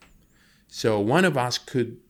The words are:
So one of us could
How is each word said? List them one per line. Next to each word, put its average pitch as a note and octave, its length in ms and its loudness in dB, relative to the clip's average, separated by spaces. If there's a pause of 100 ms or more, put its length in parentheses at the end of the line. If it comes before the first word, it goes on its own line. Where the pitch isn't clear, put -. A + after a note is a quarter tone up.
(680)
So A2 320 0
one B2 260 2
of D#3+ 120 2
us B2 220 -2
could A#2+ 400 -4 (120)